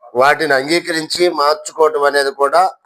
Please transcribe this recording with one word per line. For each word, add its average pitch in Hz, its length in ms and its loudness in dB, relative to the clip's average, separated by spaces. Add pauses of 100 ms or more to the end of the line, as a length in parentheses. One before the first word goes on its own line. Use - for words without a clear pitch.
(140)
వాటిని 147 400 2
అంగీకరించి 160 720 -2
మార్చుకోవటం 151 760 0
అనేది 139 280 0
కూడా 151 440 0 (120)